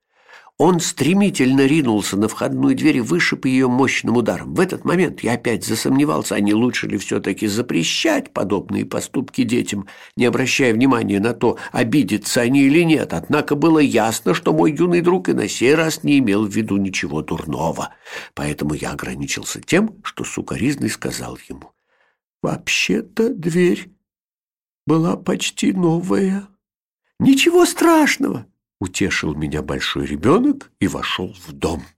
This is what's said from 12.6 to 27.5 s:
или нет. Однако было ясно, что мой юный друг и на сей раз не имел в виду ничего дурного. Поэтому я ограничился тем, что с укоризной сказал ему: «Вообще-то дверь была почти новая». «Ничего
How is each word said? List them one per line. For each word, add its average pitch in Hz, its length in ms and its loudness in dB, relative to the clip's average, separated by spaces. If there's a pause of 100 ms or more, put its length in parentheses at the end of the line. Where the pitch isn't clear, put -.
или 156 180 6
нет. 147 300 2
Однако 147 420 0
было 156 240 4
ясно, 113 520 2
что 170 200 0
мой 160 200 2
юный 175 280 2
друг 180 280 0
и 170 40 0
на 117 160 -2
сей 123 260 2
раз 160 300 -2
не 143 160 4
имел 107 260 2
в 98 80 -8
виду 107 220 0
ничего 90 440 -4
дурного. 78 720 -6 (420)
Поэтому 73 400 -4
я 69 180 -8
ограничился - 680 -8
тем, 214 440 0
что - 180 -10
с - 160 -8
укоризной 127 500 -4
сказал 64 480 -8 (120)
ему: - 240 -18 (720)
«Вообще-то - 920 -2
дверь 175 560 0 (960)
была 165 300 2
почти - 560 -2
новая». 190 760 0 (720)
«Ничего 339 480 6